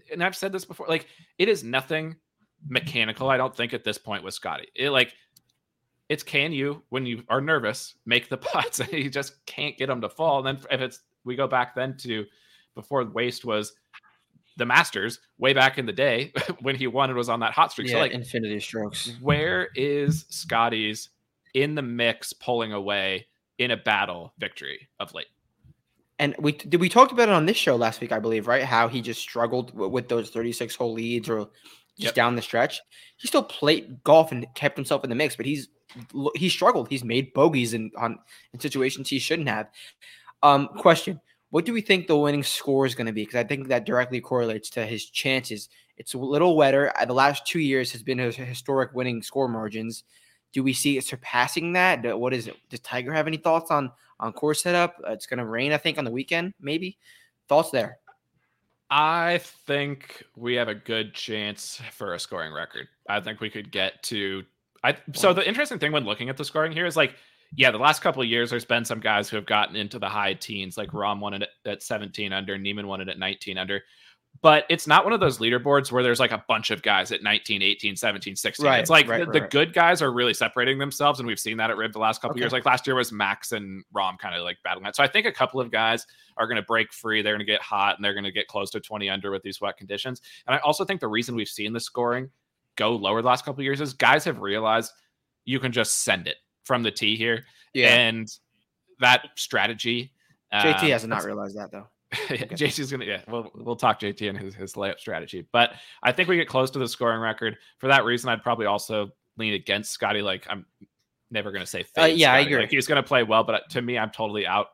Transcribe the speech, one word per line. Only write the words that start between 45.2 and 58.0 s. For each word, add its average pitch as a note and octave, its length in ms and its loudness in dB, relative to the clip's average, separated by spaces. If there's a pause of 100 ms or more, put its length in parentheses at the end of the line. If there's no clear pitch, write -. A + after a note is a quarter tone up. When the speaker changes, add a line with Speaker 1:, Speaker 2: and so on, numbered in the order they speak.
Speaker 2:
It's - 180 -12
a B2+ 40 -6
little D3+ 380 4
wetter. C#3 420 6
Uh, A#2+ 80 2
the B2 80 -2
last C#3 320 4
two E3+ 140 -2
years C3+ 320 0
has A#2 100 -14
been B2+ 160 -2
his A#2+ 180 -2
historic B2+ 580 -4
winning B2 280 -4
score C3+ 260 -2
margins. A2 560 -6 (480)
Do C3+ 100 -2
we C3+ 100 2
see C#3 240 2
it B2+ 80 -4
surpassing C#3 720 0
that? F3+ 280 4
Do, G#2+ 140 -2
what B2 180 0
is A2+ 120 -6
it? - 100 -14 (120)
Does B2 120 -14
Tiger B2+ 320 -6
have D#3 140 0
any D#3+ 100 -2
thoughts E3 340 2
on, C#3 220 0 (280)
on A2+ 120 -4
course D3+ 300 0
setup? F3 340 2 (100)
Uh, - 60 -4
it's - 140 -10
gonna B2 200 -4
rain, B2 260 -2
I D3+ 40 2
think, D#3 220 -2
on C#3+ 60 -4
the A#2 60 -4
weekend, E3+ 500 -4
maybe. E3 380 -6 (500)
Thoughts D#3 220 4
there? A#2 280 -2 (920)